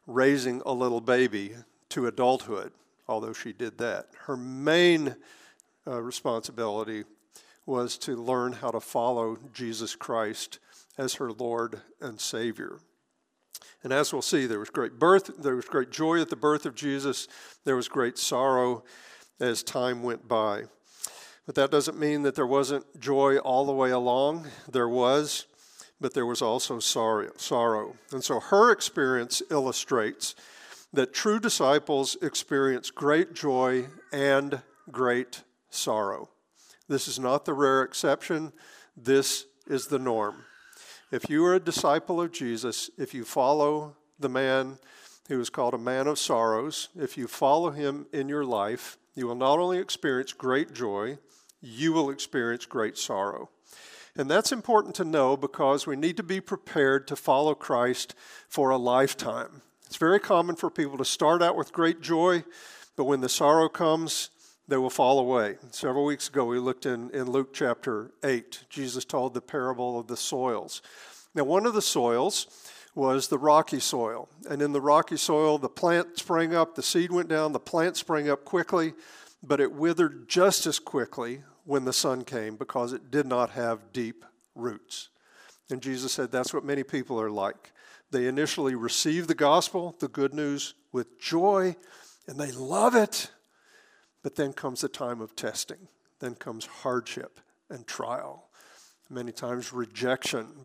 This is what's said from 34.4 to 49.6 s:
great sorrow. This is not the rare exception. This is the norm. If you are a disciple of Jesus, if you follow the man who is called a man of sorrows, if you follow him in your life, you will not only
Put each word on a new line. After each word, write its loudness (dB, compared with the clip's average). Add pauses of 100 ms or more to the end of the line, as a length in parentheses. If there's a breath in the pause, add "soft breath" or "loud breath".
great -2 (260)
sorrow. -4 (580 soft breath)
This -2
is -6
not 0
the -2
rare 4
exception. -2 (460 loud breath)
This 2 (220)
is -4
the 0
norm. -2 (680 loud breath)
If -4
you 4
are 6
a 6
disciple 0
of -4
Jesus, -6
if -8
you -10
follow 0 (240)
the -2
man 0 (480 loud breath)
who -2
is -4
called -2
a -4
man -2
of 0
sorrows, 0
if -6
you -6
follow 2
him -6
in -4
your -2
life, -4 (180)
you -4
will -4
not 4
only 0